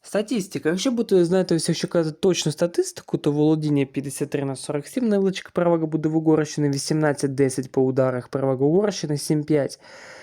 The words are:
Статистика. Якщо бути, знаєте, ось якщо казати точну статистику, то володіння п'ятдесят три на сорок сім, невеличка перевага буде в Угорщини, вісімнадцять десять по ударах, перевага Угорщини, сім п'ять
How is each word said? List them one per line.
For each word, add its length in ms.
Статистика. 640
Якщо 220
бути, 340
знаєте, 300
ось 140
якщо 200
казати 320
точну 320
статистику, 680
то 140
володіння 540
п'ятдесят 440
три 140
на 120
сорок 300
сім, 220
невеличка 460
перевага 320
буде 220
в 80
Угорщини, 540
вісімнадцять 640
десять 380
по 100
ударах, 460
перевага 360
Угорщини, 540
сім 260
п'ять 360